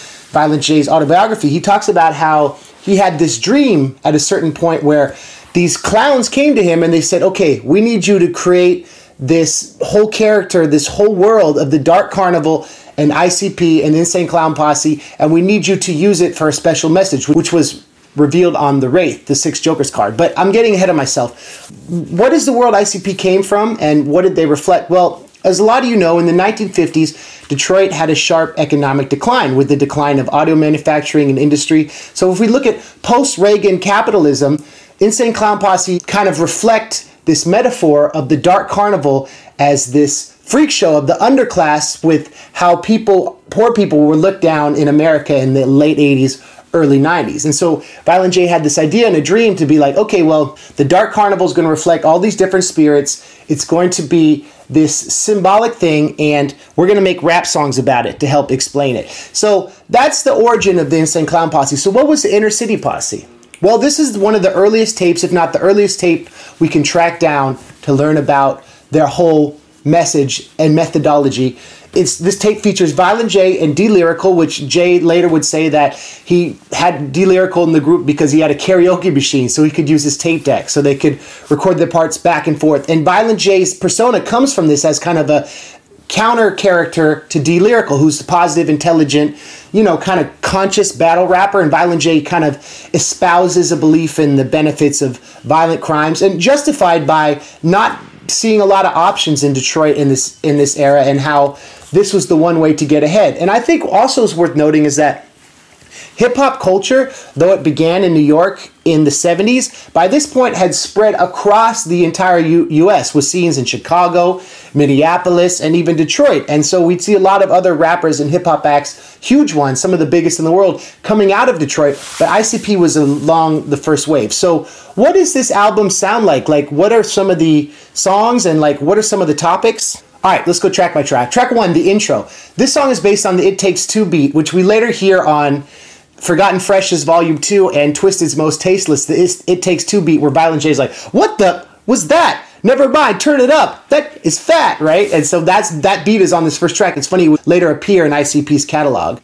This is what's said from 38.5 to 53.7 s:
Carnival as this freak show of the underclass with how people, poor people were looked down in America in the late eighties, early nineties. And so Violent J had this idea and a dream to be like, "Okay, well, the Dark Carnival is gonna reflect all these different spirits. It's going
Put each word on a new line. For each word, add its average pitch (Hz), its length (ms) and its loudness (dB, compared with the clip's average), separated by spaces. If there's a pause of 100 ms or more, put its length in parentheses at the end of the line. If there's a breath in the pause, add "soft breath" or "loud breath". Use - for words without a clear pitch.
Carnival 147 600 -2 (280 loud breath)
as 139 360 0
this 147 500 -2
freak 294 300 0
show 165 240 0
of 143 100 0
the - 140 0
underclass 175 800 0
with 156 320 0 (180 loud breath)
how 175 220 2
people, 202 760 0
poor 233 240 0
people 160 280 0
were 151 160 4
looked 170 260 0
down 151 320 0
in 143 140 0
America 151 480 2
in 131 180 0
the 135 100 2
late 143 360 2
eighties, 135 420 0 (320 loud breath)
early 143 240 2
nineties. 151 460 -2
And 151 100 -2
so 160 300 -2 (200 loud breath)
Violent 185 300 2
J 180 140 2
had 165 160 0
this 151 120 0
idea 165 300 0
and 196 80 0
a 156 60 2
dream 196 340 0
to 160 120 -2
be 151 120 2
like, 139 180 0
"Okay, 208 260 0
well, 156 360 0 (160 loud breath)
the 147 100 -2
Dark 190 280 2
Carnival 202 340 0
is 151 60 -4
gonna 160 160 0
reflect 160 360 0
all 160 140 2
these 208 160 -2
different 185 300 0
spirits. 147 580 0 (240 loud breath)
It's 147 180 -6
going 175 260 0